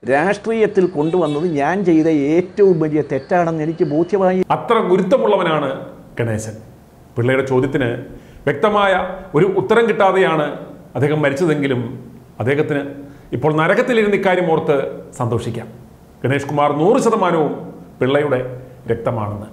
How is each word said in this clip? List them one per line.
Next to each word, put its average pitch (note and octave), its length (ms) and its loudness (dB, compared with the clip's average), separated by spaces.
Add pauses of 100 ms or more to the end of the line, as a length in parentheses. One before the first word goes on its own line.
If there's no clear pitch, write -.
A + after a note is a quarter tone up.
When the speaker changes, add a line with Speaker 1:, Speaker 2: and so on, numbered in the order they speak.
Speaker 1:
രാഷ്ട്രീയത്തിൽ G3+ 800 0 (120)
കൊണ്ടുവന്നത് D#3 500 0 (120)
ഞാൻ D3+ 260 0
ചെയ്ത D#3+ 240 4 (240)
ഏറ്റവും F3+ 500 4
വലിയ D3+ 180 0 (120)
തെറ്റാണെന്ന് E3 540 0
എനിക്ക് E3 260 -2
ബോധ്യമായി. F#3 480 2 (160)
Speaker 2:
അത്ര - 180 0 (160)
ഗുരുത്വമുള്ളവനാണ് F#3 800 2 (480)
ഗണേശൻ. A2 380 -4 (600)
പിള്ളയുടെ C3 340 2
ചോദ്യത്തിന് C3 380 0 (580)
വ്യക്തമായ G3+ 460 2 (440)
ഒരു E3 100 4 (140)
ഉത്തരം A#3 280 4
കിട്ടാതെയാണ് F3+ 580 2 (500)
അദ്ദേഹം C#3+ 280 0
മരിച്ചതെങ്കിലും C#3 580 0 (580)
അദ്ദേഹത്തിന് C#3+ 420 0 (540)
ഇപ്പോൾ D3+ 160 0 (100)
നരകത്തിലിരുന്ന് G#3 580 2
ഇക്കാര്യം F3+ 320 0
ഓർത്ത് D3+ 260 0 (420)
സന്തോഷിക്കാം. A#2 480 -4 (540)
ഗണേഷ് C#3 300 -2
കുമാർ D3 180 2 (120)
നൂറ് A3+ 220 4
ശതമാനവും F3+ 480 2 (480)
പിള്ളയുടെ C3+ 400 0 (520)
രക്തമാണെന്ന്. G#2 600 -6